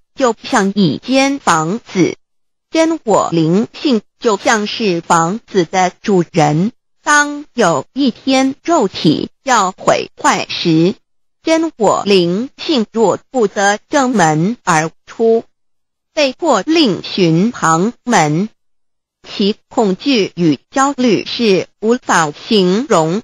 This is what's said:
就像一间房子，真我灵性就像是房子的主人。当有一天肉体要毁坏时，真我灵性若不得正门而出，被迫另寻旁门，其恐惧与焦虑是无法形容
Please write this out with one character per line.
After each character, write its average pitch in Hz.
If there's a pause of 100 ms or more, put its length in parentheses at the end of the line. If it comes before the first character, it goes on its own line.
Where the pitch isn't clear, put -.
(160)
就 240
像 196
一 180
间 269
房 170
子， - (520)
真 320
我 -
灵 165
性 247 (180)
就 214
像 214
是 185
房 170
子 180
的 185
主 185
人。 156 (320)
当 294
有 170
一 262
天 269
肉 302
体 - (140)
要 214
毁 - (100)
坏 254
时， 165 (460)
真 320
我 185
灵 196
性 247
若 220 (140)
不 240
得 202 (100)
正 262
门 170
而 160 (140)
出， 226 (680)
被 285
迫 262
另 302
寻 180
旁 165 (100)
门， 180 (720)
其 208 (140)
恐 202
惧 233
与 165 (100)
焦 269
虑 247
是 202 (120)
无 226
法 175
形 196
容 175